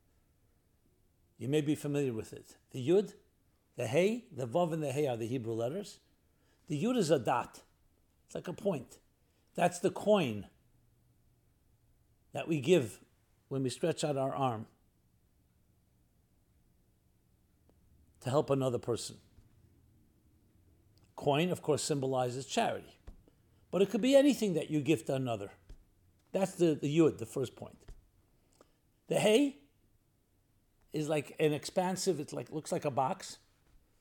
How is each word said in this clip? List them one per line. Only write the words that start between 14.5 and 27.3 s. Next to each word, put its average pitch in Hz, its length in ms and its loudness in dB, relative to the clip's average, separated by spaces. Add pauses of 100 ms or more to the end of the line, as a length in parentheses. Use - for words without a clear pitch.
to 127 100 -6
help 147 180 2
another 131 300 2
person. - 380 -4 (2000)
Coin, 151 340 2
of 170 100 -4
course, 143 220 0
symbolizes 131 640 -2
charity. 156 500 -4 (760)
But 180 100 2
it 196 80 4
could 226 100 0
be 262 140 4
anything 262 400 6
that 151 160 -2
you 151 100 2
give 147 260 2
to 143 80 0
another. 117 360 -4 (800)
That's 190 220 0
the, 165 240 4
the 147 200 -2
Yud, 143 220 6
the 113 80 -8
first - 300 -6